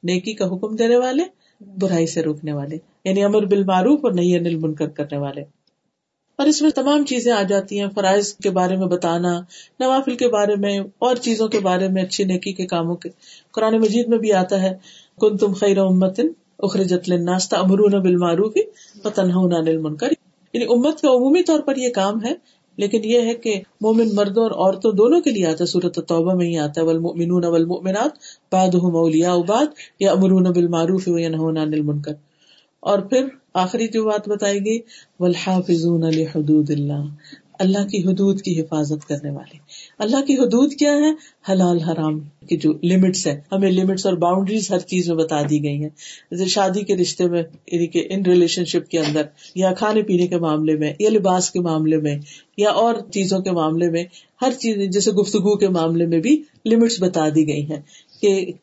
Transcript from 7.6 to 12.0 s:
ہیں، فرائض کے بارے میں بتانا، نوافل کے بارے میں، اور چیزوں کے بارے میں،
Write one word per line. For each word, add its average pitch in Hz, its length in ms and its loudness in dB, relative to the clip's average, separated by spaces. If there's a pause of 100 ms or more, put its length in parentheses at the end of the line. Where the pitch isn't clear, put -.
ہیں، 202 140 -4
فرائض 202 380 0
کے - 160 -4
بارے 180 260 0
میں 190 120 -2
بتانا، 175 520 0 (400)
نوافل 262 360 0
کے 247 120 0
بارے 208 280 2
میں، 202 240 -2 (200)
اور 247 160 2
چیزوں 226 320 -2
کے 208 120 0
بارے 185 280 0
میں، 185 160 0